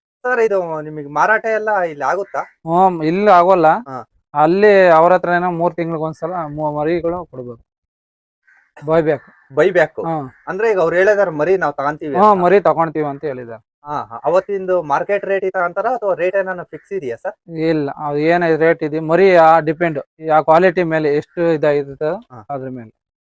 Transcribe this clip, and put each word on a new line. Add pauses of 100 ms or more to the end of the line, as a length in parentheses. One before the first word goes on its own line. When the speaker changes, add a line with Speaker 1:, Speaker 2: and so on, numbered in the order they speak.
(240)
Speaker 1:
ಸರ್,
ಇದು
ನಿಮಗೆ
ಮಾರಾಟ
ಎಲ್ಲ
ಇಲ್ಲಿ
ಆಗುತ್ತಾ? (260)
Speaker 2:
ಹ್ಮ್,
ಇಲ್ಲಿ
ಆಗೋಲ್ಲ.
Speaker 1:
ಹಾ. (340)
Speaker 2:
ಅಲ್ಲಿ
ಅವ್ರ
ಹತ್ರ
ಏನೋ
ಮೂರ್
ತಿಂಗ್ಳಿಗೆ
ಒಂದ್ಸಲ (140)
ಮೂ-,
ಮರಿಗಳು
ಕೊಡ್ಬೇಕು, (1200)
ಬೈಬ್ಯಾಕ್.
Speaker 1:
ಬೈಬ್ಯಾಕ್?
Speaker 2:
ಹಾ. (320)
Speaker 1:
ಅಂದ್ರೆ
ಈಗ
ಅವ್ರು
ಹೇಳಿದಾರೆ
ಮರಿ
ನಾವ್
ತಗೊಂತೀವಿ
Speaker 2:
ಹಾ,
Speaker 1:
ಅಂತ.
Speaker 2:
ಮರಿ
ತಗೊಂತೀವಿ
ಅಂತ
ಹೇಳಿದಾರೆ. (220)
Speaker 1:
ಹಾ,
ಹಾ.
ಅವತ್ತಿಂದು
ಮಾರ್ಕೆಟ್
ರೇಟ್
ಈ
ತಗೊಂತಾರ
ಅಥವಾ
ರೇಟ್
ಏನಾನ
ಫಿಕ್ಸ್
ಇದೆಯಾ
ಸರ್?
Speaker 2:
ಇಲ್ಲ,
ಅದು
ಏನ್
ರೇಟ್
ಇದೆ,
ಮರಿ
ಆ
ಡಿಪೆಂಡ್, (300)
ಆ
ಕ್ವಾಲಿಟಿ
ಮೇಲೆ
ಎಷ್ಟು
ಇದಾಗಿರ್ತದೆ
Speaker 1:
ಹಾ.
Speaker 2:
ಅದ್ರ
ಮೇಲೆ. (420)